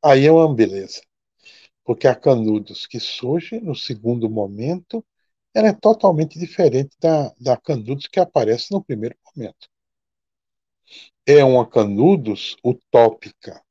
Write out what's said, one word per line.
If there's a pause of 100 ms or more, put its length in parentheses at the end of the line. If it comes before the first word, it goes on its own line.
Aí
é
uma
beleza, (800)
porque
a
Canudos
que
surge
no
segundo
momento, (480)
ela
é
totalmente
diferente
da,
da
Canudos
que
aparece
no
primeiro (100)
momento. (1600)
É
uma
Canudos
utópica